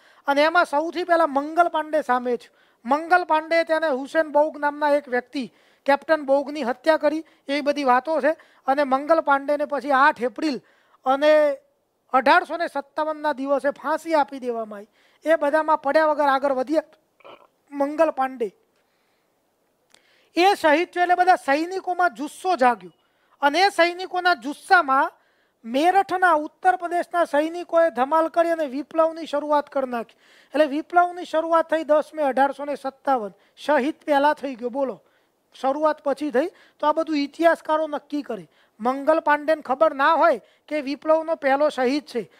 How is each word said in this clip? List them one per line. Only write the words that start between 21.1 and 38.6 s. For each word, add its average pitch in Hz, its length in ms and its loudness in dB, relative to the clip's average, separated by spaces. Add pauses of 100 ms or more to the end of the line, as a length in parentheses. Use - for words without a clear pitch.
બધા 359 200 4
સૈનિકોમાં 349 760 -2
જુસ્સો 294 460 -6
જાગ્યો 240 360 0 (500)
અને 285 180 2
એ 392 100 4
સૈનિકોના 349 640 0
જુસ્સામાં 285 800 0 (540)
મેરઠના, 359 680 2
ઉત્તર 320 420 0
પ્રદેશના 349 500 -2
સૈનિકોએ 330 640 0
ધમાલ 285 380 0
કરી 339 220 0
અને 320 160 -2
વિપ્લવની 320 600 -2
શરૂઆત 294 440 -2
કરી 262 200 -4
નાખી. 233 280 -10 (360)
એટલે 302 120 2
વિપ્લવની 349 600 -2
શરૂઆત 330 440 0
થઈ 320 140 -2
દસ 294 300 0
મે 311 100 -4
અઢારસો 269 420 0
ને 285 100 -6
સત્તાવન. 254 580 -4 (220)
શહીદ 302 400 0 (100)
પહેલા 294 280 4
થઈ 285 220 -8
ગયો, 240 140 -8
બોલો, 247 340 -6 (500)
શરૂઆત 302 500 -2
પછી 285 280 -4
થઈ. 277 180 0 (300)
તો 294 80 -2
આ 302 40 4
બધું 311 260 -2
ઇતિહાસકારો 311 720 0
નક્કી 294 340 -8
કરે. 196 280 -12 (300)